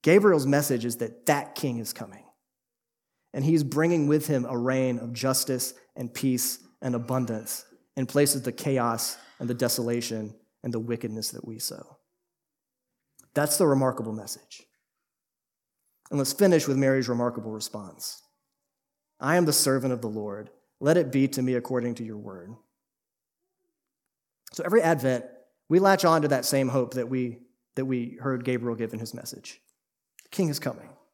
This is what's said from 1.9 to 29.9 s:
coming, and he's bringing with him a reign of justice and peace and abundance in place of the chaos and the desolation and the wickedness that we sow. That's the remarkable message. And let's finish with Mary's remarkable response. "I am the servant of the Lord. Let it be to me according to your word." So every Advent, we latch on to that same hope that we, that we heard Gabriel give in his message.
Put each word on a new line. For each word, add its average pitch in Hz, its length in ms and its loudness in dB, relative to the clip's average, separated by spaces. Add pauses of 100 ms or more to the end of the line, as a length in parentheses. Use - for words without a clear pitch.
coming, 104 320 -14 (1080)
and 139 100 -4
he's 156 200 4
bringing 151 440 2
with 151 200 2
him 127 200 0
a 131 80 -4
reign 127 420 0
of 117 140 -8
justice 127 640 -2 (200)
and 120 200 -10
peace - 460 -2 (200)
and 123 140 -2
abundance 117 720 -4 (300)
in 131 100 0
place 143 280 2
of 123 100 -4
the 123 80 -4
chaos 120 680 -2 (220)
and 120 100 -4
the 120 40 -2
desolation 117 800 -2 (280)
and 120 100 -6
the 113 80 -4
wickedness 113 520 -6
that - 140 -14
we 110 120 -12
sow. - 400 -12 (1400)
That's 147 240 2
the 180 80 6
remarkable 123 480 2
message. - 480 -14 (1500)
And 143 100 -2
let's 135 140 0
finish 180 340 4
with 135 120 2
Mary's 131 320 2
remarkable 120 400 -2
response. - 720 -12 (1000)
"I 156 160 2
am 175 100 4
the 151 60 2
servant 135 400 2
of 117 80 -4
the 113 80 -6
Lord. 104 400 -8 (300)
Let 151 180 4
it 151 140 2
be 135 160 4
to 135 160 -2
me 127 120 0
according 120 420 -2
to 120 80 -10
your 110 120 -12
word." 101 380 -14 (2000)
So 165 120 -8
every 208 160 4
Advent, 131 440 2 (440)
we 170 120 6
latch 196 240 6
on 160 180 6
to 147 60 2
that 131 160 2
same 135 240 2
hope 127 260 0
that 120 140 -4
we, 123 320 -4 (340)
that 131 100 -4
we 123 360 -4
heard 127 240 -4
Gabriel 120 320 -2
give 113 180 -6
in 113 60 -8
his 117 120 -10
message. - 480 -16 (600)